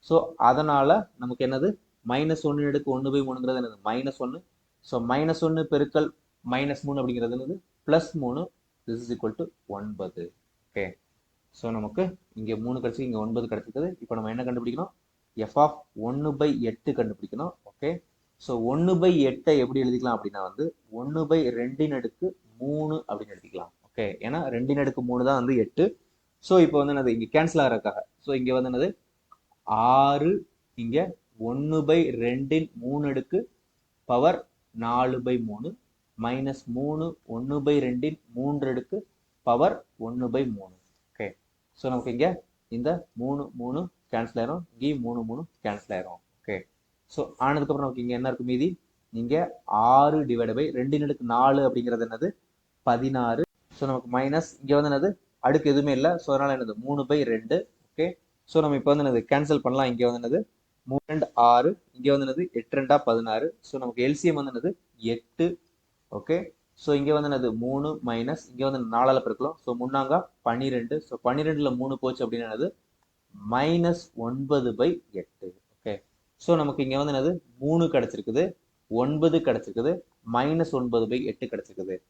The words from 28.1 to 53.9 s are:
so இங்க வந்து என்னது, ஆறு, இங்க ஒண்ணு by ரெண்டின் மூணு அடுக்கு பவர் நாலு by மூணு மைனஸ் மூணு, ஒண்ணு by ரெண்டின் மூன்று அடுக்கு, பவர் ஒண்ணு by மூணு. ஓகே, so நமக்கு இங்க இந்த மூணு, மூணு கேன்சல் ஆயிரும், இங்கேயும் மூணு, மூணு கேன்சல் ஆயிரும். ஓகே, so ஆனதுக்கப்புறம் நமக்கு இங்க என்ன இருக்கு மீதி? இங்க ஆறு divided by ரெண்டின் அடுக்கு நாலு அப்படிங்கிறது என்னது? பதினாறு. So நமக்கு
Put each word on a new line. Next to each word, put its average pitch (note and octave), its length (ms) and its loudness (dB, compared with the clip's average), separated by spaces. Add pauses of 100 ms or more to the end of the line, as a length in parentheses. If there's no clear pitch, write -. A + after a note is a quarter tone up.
so C#3+ 140 -2
இங்க B2+ 180 0
வந்து B2+ 140 -2
என்னது, C3+ 180 0 (1080)
ஆறு, C#3+ 360 4 (520)
இங்க A#2+ 140 0 (520)
ஒண்ணு D3+ 280 -2 (120)
by E3+ 100 6 (240)
ரெண்டின் C#3 420 -2 (180)
மூணு C#3+ 280 -2
அடுக்கு C3+ 280 -2 (680)
பவர் D3 300 4 (460)
நாலு B2+ 320 0 (100)
by B2+ 80 2 (140)
மூணு A2 180 -8 (560)
மைனஸ் C3+ 380 -4 (140)
மூணு, D3+ 280 -4 (300)
ஒண்ணு C3+ 300 -4
by D3 100 4 (100)
ரெண்டின் B2+ 320 -2 (200)
மூன்று C3+ 340 -2
அடுக்கு, B2+ 260 -4 (500)
பவர் C3 280 4 (320)
ஒண்ணு B2 280 -4
by C3+ 80 2 (140)
மூணு. F#2 180 -18 (360)
ஓகே, G#2+ 160 -8 (520)
so - 120 -10
நமக்கு B2 240 -4
இங்க D3 120 2 (500)
இந்த B2 120 -2 (320)
மூணு, C#3 220 -4 (180)
மூணு B2+ 200 -6 (320)
கேன்சல் A2+ 280 -4
ஆயிரும், D#3 220 -4 (100)
இங்கேயும் C3 320 -4
மூணு, A#2+ 140 -4 (100)
மூணு C3 140 -8 (220)
கேன்சல் G#2 320 -6
ஆயிரும். F2+ 220 -10 (200)
ஓகே, G2+ 180 -8 (580)
so D3+ 60 -4 (240)
ஆனதுக்கப்புறம் C#3 420 2
நமக்கு B2 180 -6
இங்க A#2+ 140 -2
என்ன C3 120 -2
இருக்கு B2 200 -6
மீதி? C3 180 0 (520)
இங்க A#2+ 140 0 (600)
ஆறு D3 240 6 (100)
divided A2+ 300 0
by D3+ 60 2 (140)
ரெண்டின் D3 280 0
அடுக்கு C#3 180 -4 (100)
நாலு C#3 320 6
அப்படிங்கிறது A#2+ 400 0
என்னது? A#2 220 -4 (600)
பதினாறு. B2 540 0 (340)
So - 120 -4
நமக்கு B2+ 280 -4